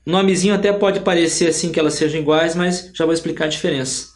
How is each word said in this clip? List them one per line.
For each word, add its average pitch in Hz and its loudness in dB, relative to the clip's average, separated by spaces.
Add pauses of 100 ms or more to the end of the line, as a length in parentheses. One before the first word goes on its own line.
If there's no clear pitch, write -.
nomezinho 190 2
até 196 2
pode 202 0
parecer 170 2
assim 165 -2
que 165 0
elas 151 2
sejam 156 0
iguais, 156 2
mas 180 -2
já 165 -2
vou 160 2
explicar 165 -2
a - 0
diferença. 147 -4